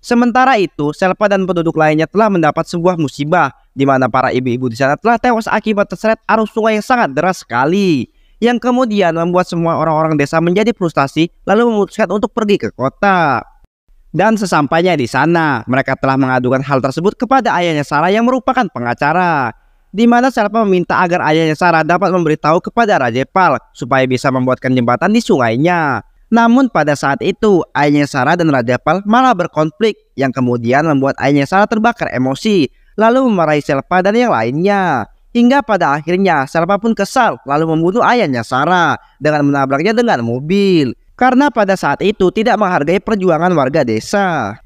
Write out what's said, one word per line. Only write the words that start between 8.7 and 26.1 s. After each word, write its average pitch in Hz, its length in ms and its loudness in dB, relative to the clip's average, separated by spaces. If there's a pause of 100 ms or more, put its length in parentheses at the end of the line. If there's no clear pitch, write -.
membuat 175 360 0
semua 165 320 -2
orang-orang 156 360 0
desa 143 200 0
menjadi 185 400 2
frustasi 156 520 -2 (160)
lalu 220 240 2
memutuskan 196 440 -2
untuk 208 200 -2
pergi 208 280 0
ke 113 120 -4
kota. 156 720 0 (720)
Dan 208 220 2
sesampainya 170 580 0
di 127 140 -2
sana, 147 580 0
mereka 131 300 0
telah 135 180 0
mengadukan 131 480 0
hal 135 160 0
tersebut 147 340 -2
kepada 233 440 0
ayahnya 165 280 -2
Sarah 156 240 0
yang 220 160 2
merupakan 254 380 0 (100)
pengacara, 143 800 -2 (420)
di 208 80 2
mana 240 240 4
Selpa 220 400 -2
meminta 180 320 0
agar 175 320 0
ayahnya 156 240 2
Sarah 170 320 2
dapat 175 240 0
memberitahu 160 480 0
kepada 208 400 0
Rajapal 135 560 0 (160)
supaya 131 320 -2
bisa 127 240 0
membuatkan 127 480 0
jembatan 123 400 0
di 240 80 2
sungainya. 139 800 0 (240)